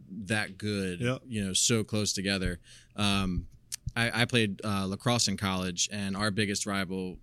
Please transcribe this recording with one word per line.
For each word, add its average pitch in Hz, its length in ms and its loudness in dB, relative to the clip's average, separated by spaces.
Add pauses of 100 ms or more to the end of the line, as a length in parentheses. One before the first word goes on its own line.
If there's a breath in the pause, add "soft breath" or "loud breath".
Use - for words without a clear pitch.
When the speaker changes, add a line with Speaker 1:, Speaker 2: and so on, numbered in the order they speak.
(260)
Speaker 1:
that 95 340 -2
good, 98 420 -2
Speaker 2:
Yep. 127 260 0
Speaker 1:
you 110 160 -2
know, 95 100 0
so 110 300 4
close 104 300 0
together. 92 460 0 (360 loud breath)
Um, 98 520 2 (480)
I, 117 260 2
I 117 40 4
played, 110 380 2
uh, 98 220 0
lacrosse 110 420 2
in 98 100 0
college, 92 540 -2
and 98 240 -4
our 104 140 0
biggest 101 380 0
rival, 95 560 -2